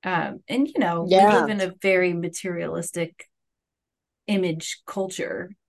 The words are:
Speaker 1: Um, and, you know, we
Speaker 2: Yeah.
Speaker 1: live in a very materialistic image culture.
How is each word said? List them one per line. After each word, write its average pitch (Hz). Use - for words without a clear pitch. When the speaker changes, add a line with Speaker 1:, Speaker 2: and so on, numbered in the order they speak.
Speaker 1:
Um, 165
and, 262
you -
know, 170
we 175
Speaker 2:
Yeah. 196
Speaker 1:
live 151
in 208
a 185
very 185
materialistic 170
image 180
culture. 190